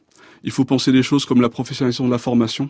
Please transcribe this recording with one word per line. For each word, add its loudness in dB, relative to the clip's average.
il -8
faut 0
penser 2
des 6
choses 0
comme 2
la 4
professionnalisation -4
de 0
la 0
formation, -2